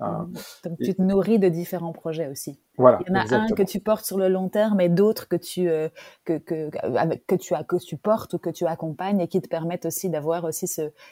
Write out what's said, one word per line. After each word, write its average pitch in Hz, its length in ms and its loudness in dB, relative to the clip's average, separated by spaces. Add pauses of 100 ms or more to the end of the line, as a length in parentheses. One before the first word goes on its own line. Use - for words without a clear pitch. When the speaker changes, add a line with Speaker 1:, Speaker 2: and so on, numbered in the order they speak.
Speaker 1:
Euh, 117 40 -6
Speaker 2:
Mhm. 170 280 -6 (300)
Donc, 170 160 -8
Speaker 1:
et 120 60 -2
Speaker 2:
tu 185 100 0
te 190 60 -2
nourris 196 380 4
de 190 100 6
différents 170 420 -4
projets 160 380 -6
aussi. 139 280 -12 (200)
Speaker 1:
Voilà, 127 240 8
Speaker 2:
Il - 80 -8
y - 20 2
en 190 40 2
a 190 80 2
Speaker 1:
exactement. 214 280 2
Speaker 2:
un 208 40 0
que 190 140 2
tu 190 120 -6
portes 214 240 0
sur 190 120 -4
le 190 120 2
long 185 180 0
terme 208 320 2
et 180 80 4
d'autres 202 400 4
que 180 80 0
tu, 175 320 -2
euh, 160 220 0 (340)
que, 160 140 0
que, 156 320 -6 (280)
avec, 156 300 0
que 190 80 4
tu - 180 -2
as, 156 120 -2
que - 100 -2
tu 175 220 -4
portes - 380 -2
ou 175 40 -2
que 180 100 -6
tu 170 160 -4
accompagnes 165 540 -2
et 170 80 0
qui 185 140 0
te - 80 -14
permettent 165 360 -4
aussi 165 240 -4
d'avoir 160 360 -2
aussi 165 240 -4
ce, 151 220 -6 (200)